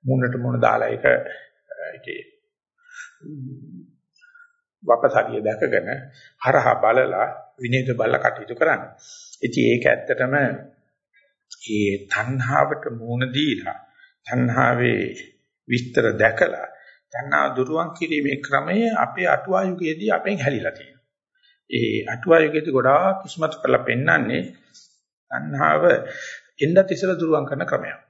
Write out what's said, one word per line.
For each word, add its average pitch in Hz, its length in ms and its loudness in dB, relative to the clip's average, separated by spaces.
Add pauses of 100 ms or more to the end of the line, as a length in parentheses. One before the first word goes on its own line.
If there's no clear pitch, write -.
මුණට 127 320 0
මුණ 123 220 -2
දාලා 117 300 2
ඒක, 120 160 -4 (800)
ඒකේ - 360 -12 (2500)
වපසාරිය - 580 0
දැකගෙන 107 480 -2 (520)
හරහා 127 360 4
බලලා 113 500 2 (280)
විනීත 127 360 -2
බලලා 120 300 0
කටයුතු 123 340 -2
කරන්න. 151 280 2 (560)
ඉතින් 135 280 0
ඒක 120 180 2
ඇත්තටම 127 500 0 (1300)
ඒ 104 240 0 (120)
තණ්හාවට 131 840 0
මුහුණ 117 380 -4
දීලා, 131 500 -4 (480)
තණ්හාවේ 123 760 2 (680)
විස්තර 123 440 2
දැකලා, 107 540 2 (400)
තණ්හාව 139 440 0
දුරුවන් 151 420 -2
කිරීමේ 147 460 -2
ක්‍රමය 156 400 -2 (160)
අපේ 175 340 0
අටුවා 180 340 2
යුගයේදී 165 480 -2
අපෙන් 107 280 0
හැලිලා 117 360 -2
තියෙනවා. - 320 -20 (640)
ඒ 113 360 0
අටුවා 165 340 4
යුගයේදී 156 320 0
ගොඩාක් 147 500 4
ඉස්මතු - 360 -4
කරලා 127 240 2
පෙන්නන්නේ 143 600 0 (880)
තණ්හාව 76 520 0 (760)
එන්නත් 180 340 4
ඉස්සෙල්ලා 185 300 -2
දුරුවන් 156 260 0
කරන 147 180 -6
ක්‍රමයක්. - 340 -4 (120)